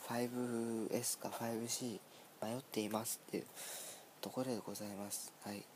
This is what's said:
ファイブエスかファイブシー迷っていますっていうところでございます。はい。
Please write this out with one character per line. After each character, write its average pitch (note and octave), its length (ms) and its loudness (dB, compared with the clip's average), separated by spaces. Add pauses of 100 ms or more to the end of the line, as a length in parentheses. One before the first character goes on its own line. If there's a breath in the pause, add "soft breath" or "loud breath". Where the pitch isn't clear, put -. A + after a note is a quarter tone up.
フ B2 60 0
ァ A#2+ 100 4
イ B2 40 4
ブ A#2 640 2
エ A#2+ 120 6
ス - 140 2
か - 100 -2
フ - 160 0
ァ A#2 120 2
イ A2+ 40 2
ブ A#2 80 0
シ A#2 320 0 (420 loud breath)
ー - 20 2
迷 A#2 140 2
っ C3 40 -2
て - 180 2
い G#2+ 80 4
ま A2 180 4
す - 220 0
っ - 20 -14
て G#2 60 2
い - 60 4
う - 20 -10 (760 loud breath)
と G2+ 100 -4
こ - 100 2
ろ C3 60 4
で A#2+ 200 2
ご G2+ 80 -2
ざ G#2 100 -2
い G#2 40 -2
ま G2+ 200 -2
す。 - 240 -4 (120)
は G#2 80 0
い。 G2+ 100 -2 (140)